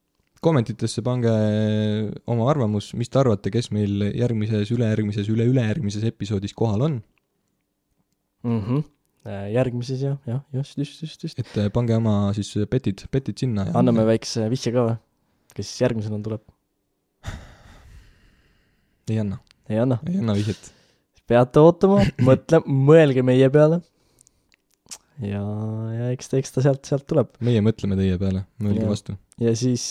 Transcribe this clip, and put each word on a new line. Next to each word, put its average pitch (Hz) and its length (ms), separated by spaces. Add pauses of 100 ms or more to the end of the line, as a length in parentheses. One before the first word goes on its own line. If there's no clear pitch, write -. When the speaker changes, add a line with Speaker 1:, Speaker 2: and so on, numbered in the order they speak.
(440)
Speaker 1:
Kommentitesse 120 600
pange 123 260 (960)
oma 117 240
arvamus, 107 460
mis 117 140
te 135 100
arvate, 110 320
kes 113 200
meil 101 440
järgmises, 110 560
ülejärgmises, 107 580
üleülejärgmises 110 720
episoodis 101 500
kohal 110 280
on. 135 220 (1400)
Speaker 2:
Mhm. 117 360 (460)
Äh, 101 280
järgmises, 123 480
jah, 139 240
jah, 120 140 (120)
just, 135 280
just, - 220
just, - 200
just. - 180
Speaker 1:
Et, - 180
äh, 104 120
pange 120 260
oma 104 380
siis 104 220 (120)
petid, 107 440
petid 131 260
sinna 104 300
ja - 80
Speaker 2:
Anname 117 280
väikse 110 460
vihje 120 240
ka 123 140
või? 113 100 (560)
Kes 101 160
siis - 120
järgmisena 107 420
tuleb? 110 180 (2750)
Speaker 1:
Ei 110 120
anna. 101 180 (320)
Speaker 2:
Ei 107 100
anna? 127 180 (100)
Speaker 1:
Ei 180 120
anna 110 160
vihjet. 104 360 (580)
Speaker 2:
Peate 123 320
ootama, 190 400 (120)
<clears throat> 120 140
mõtle, 131 360
mõelge 139 640
meie 131 240
peale. 151 320 (1400)
Ja, 101 220 (480)
ja 117 200
eks - 220
ta, 135 100
eks - 140
ta 131 100
sealt, 139 200
sealt 139 200
tuleb. 147 340
Speaker 1:
Meie 117 220
mõtleme 101 380
teie 95 180
peale, 95 280 (100)
mõelge 107 260
Speaker 2:
Ja. 110 80
Speaker 1:
vastu. 104 260 (200)
Speaker 2:
Ja 117 200
siis, 123 360